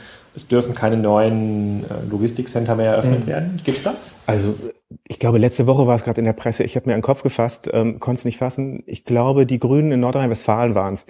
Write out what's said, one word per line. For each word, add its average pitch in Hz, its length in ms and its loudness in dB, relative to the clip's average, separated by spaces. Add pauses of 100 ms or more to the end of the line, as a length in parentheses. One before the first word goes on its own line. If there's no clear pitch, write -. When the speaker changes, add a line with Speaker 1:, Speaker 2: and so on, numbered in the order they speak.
(360)
Speaker 1:
es - 120 -14
dürfen 123 260 2
keine 113 240 0
neuen, 107 840 0
äh, - 260 -8
Logistikcenter 117 640 -2
mehr 110 200 2
eröffnet 123 260 2
Speaker 2:
Mhm. 113 80 -4
Speaker 1:
werden? 165 360 -4
Gibt's 131 200 -2
das? - 420 -6
Speaker 2:
Also 107 300 0 (520)
ich - 120 -10
glaube, 117 180 4
letzte 120 300 4
Woche 131 180 4
war 123 80 4
es 113 100 2
gerade 117 180 -2
in 113 40 0
der 110 80 2
Presse, 120 300 -2
ich - 120 -4
habe 127 140 -2
mir 113 60 2
an 110 60 0
den - 40 -6
Kopf 135 160 0
gefasst, - 500 -2
ähm, 113 280 0
konnte 123 180 -2
es - 80 -12
nicht 120 140 -4
fassen. 131 480 -6
Ich - 180 -14
glaube, 127 400 4
die 123 140 0
Grünen 143 320 2
in 131 80 2
Nordrhein-Westfalen 120 760 0
waren's. 98 360 -2